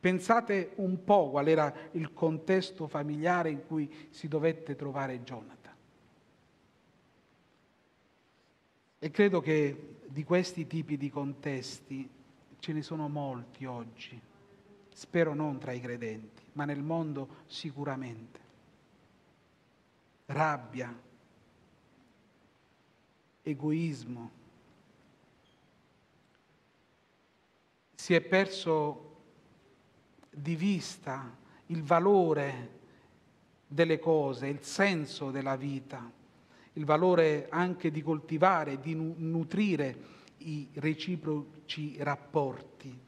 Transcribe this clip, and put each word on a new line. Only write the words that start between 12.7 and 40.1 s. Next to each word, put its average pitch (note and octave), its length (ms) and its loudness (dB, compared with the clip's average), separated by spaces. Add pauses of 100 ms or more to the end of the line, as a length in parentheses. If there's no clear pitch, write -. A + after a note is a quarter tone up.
ne D3+ 80 -2
sono D3+ 280 -6
molti C3+ 580 -6
oggi, A#2+ 520 -12 (720)
spero D#3+ 460 0
non D3 240 -2
tra B2 140 -8
i B2 80 -6
credenti, A#2 600 -10 (120)
ma C#3+ 100 -4
nel C#3+ 180 -4
mondo D3+ 640 -4
sicuramente. C3 960 -8 (1900)
Rabbia, B2 720 -2 (2500)
egoismo. C3+ 880 -4 (3750)
Si - 200 2
è E3 80 8
perso D#3+ 840 0 (1200)
di D3 220 -4
vista D3 840 -4 (300)
il E3 160 -4
valore D#3 960 4 (880)
delle D#3+ 320 4
cose, C#3 480 2
il C#3+ 160 -4
senso D#3 680 0
della C3+ 260 -2
vita, C3 540 -8 (640)
il D#3 100 -4
valore D#3 640 6
anche F3 400 0
di D3+ 100 -4
coltivare, D#3 800 2
di D#3 160 -4
nu-, D#3+ 240 -2
nutrire D#3+ 800 0 (420)